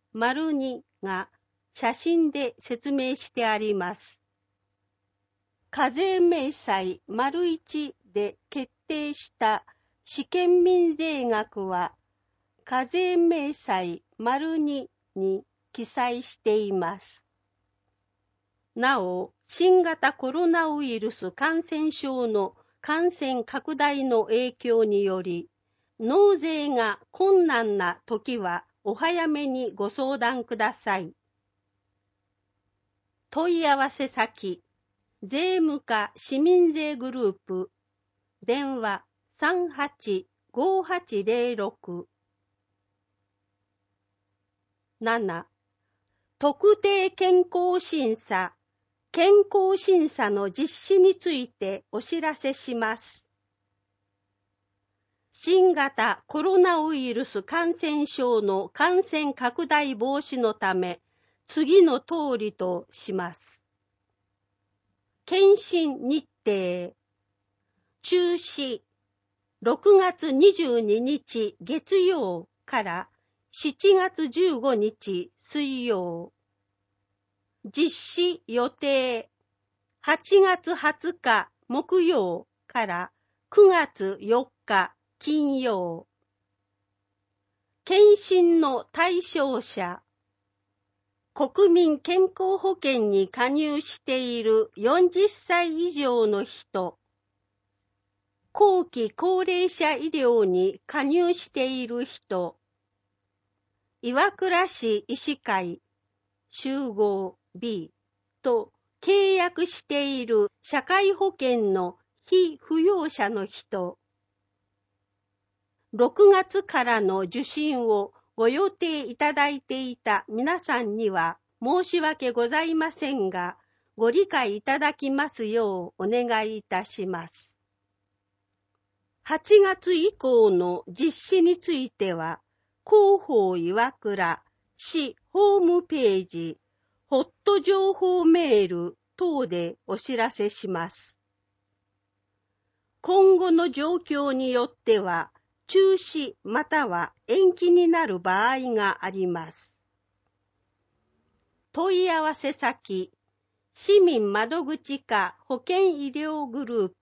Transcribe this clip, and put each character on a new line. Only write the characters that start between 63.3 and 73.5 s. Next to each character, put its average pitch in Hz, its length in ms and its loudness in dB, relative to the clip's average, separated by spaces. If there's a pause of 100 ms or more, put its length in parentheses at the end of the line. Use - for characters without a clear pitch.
す。 - 320 -20 (1600)
検 392 360 6
診 311 460 -2
日 294 180 -2 (160)
程。 180 520 -4 (1080)
中 349 360 0
止。 262 440 -8 (840)
六 349 340 6
月 359 360 2
二 330 200 6
十 269 280 0
二 214 200 0
日 240 600 -4
月 311 400 -2
曜 247 460 -2 (200)
か 240 160 -2
ら 180 260 -8 (440)